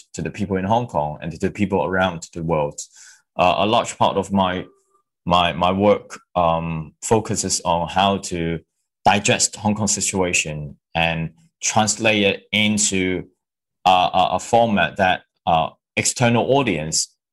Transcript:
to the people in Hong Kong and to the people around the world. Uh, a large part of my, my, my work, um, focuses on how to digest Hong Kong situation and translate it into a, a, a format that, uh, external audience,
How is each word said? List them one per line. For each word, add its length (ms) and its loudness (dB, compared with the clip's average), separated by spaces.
to 100 -8
the 80 -6
people 260 -4
in 80 -4
Hong 220 0
Kong 340 -6
and 120 -8
to 40 -14
the 140 -2
people 340 -2
around 480 -2
the 80 -10
world. 400 -2
Uh, 240 4
a 80 0
large 320 0
part 180 2
of 140 -4
my, 340 0
my, 280 2
my 180 2
work, 480 2
um, 680 0
focuses 600 -2
on 260 -2
how 280 2
to 420 -4
digest 520 2
Hong 180 0
Kong 120 -2
situation 880 -4
and 360 -2
translate 600 0
it 280 0
into 720 0
a, 40 6
a, 440 2
a 60 -2
format 580 2
that, 260 0
uh, 240 2
external 640 2
audience, 580 -2